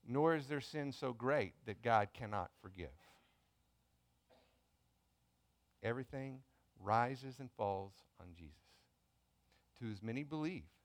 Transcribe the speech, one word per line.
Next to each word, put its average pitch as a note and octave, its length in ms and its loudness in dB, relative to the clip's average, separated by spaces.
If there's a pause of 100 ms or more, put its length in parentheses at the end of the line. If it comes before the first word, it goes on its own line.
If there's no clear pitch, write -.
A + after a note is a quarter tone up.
nor D3+ 280 6
is C#3+ 120 -2
there C#3+ 140 -2
sin C#3+ 300 -4
so B2+ 220 -2
great A#2 400 2 (140)
that G2+ 160 -8
God A2+ 280 6
cannot G#2 380 -4 (140)
forgive. F#2 240 -8 (3000)
Everything C3 560 -4 (420)
rises B2 580 2
and C3 120 -12
falls G2+ 420 -2 (260)
on F2 160 -16
Jesus. D#2+ 200 -16 (1200)
To A2+ 120 -4
as G2 100 -8
many A2+ 220 -4
believe D3+ 400 -4 (220)